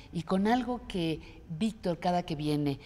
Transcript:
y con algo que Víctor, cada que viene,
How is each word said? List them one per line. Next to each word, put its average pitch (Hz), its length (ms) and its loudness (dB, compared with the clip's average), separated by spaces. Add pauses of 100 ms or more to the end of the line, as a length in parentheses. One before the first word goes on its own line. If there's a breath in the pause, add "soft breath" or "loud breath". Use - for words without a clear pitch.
(120 loud breath)
y 165 100 -2
con 190 240 2
algo 240 400 2
que 165 600 -2
Víctor, 175 500 -2
cada 175 240 2
que 160 140 -4
viene, 147 500 2